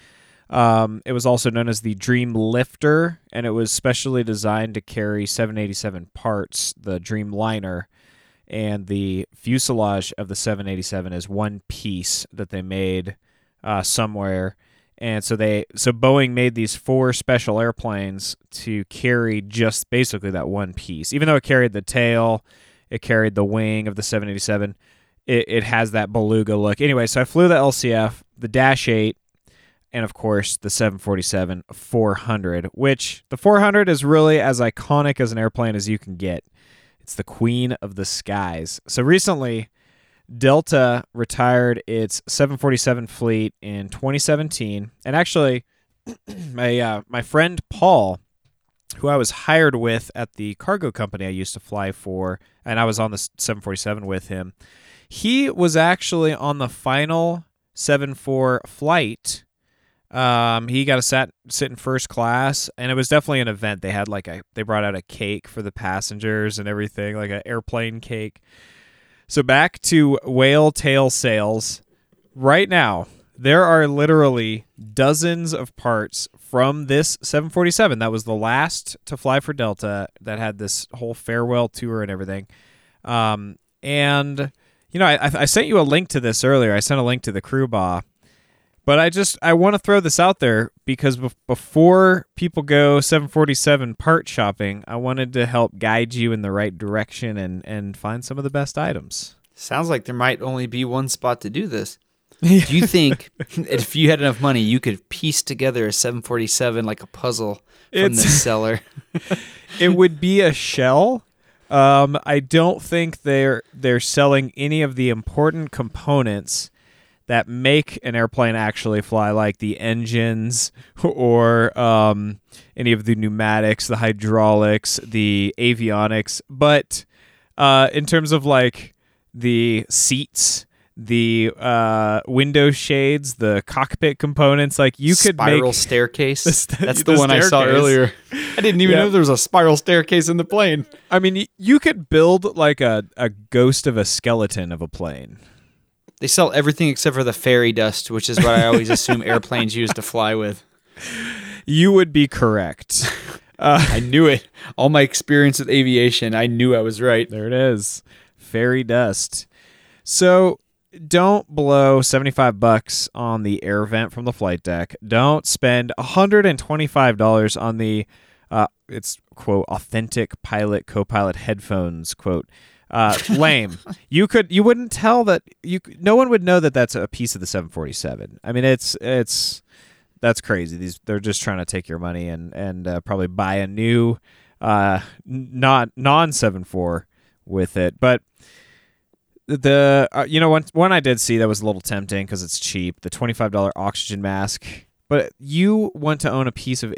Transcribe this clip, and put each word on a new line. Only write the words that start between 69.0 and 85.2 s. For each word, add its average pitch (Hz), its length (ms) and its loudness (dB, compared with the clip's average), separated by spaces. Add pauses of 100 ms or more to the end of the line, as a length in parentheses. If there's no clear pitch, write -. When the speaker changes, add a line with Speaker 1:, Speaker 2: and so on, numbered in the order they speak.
Speaker 1:
So 147 160 0
back 139 400 2
to 147 440 4
whale 139 440 4
tail 135 380 2
sales. 110 720 -2 (540)
Right 143 340 4
now, 175 380 2 (320)
there 147 260 6
are 160 240 6
literally 139 800 2 (260)
dozens 160 640 0
of - 220 -10
parts - 520 -4 (100)
from 135 500 -2
this 147 340 0
seven 151 260 -2
forty-seven 175 520 2
that 113 120 -2
was 110 120 -4
the 113 100 -4
last 120 720 -4
to 143 100 -12
fly 135 240 0
for 147 140 -10
Delta 101 540 -6 (120)
that 107 180 -10
had 107 200 -6
this - 340 -8
whole 120 220 -10
farewell 120 540 -2
tour 113 340 -8
and 101 80 -8
everything. 95 360 -10 (560)
Um, 107 540 -4 (260)
and, 143 720 -2 (380)
you 175 100 -6
know, 185 60 6
I, 147 80 6
I, 143 200 0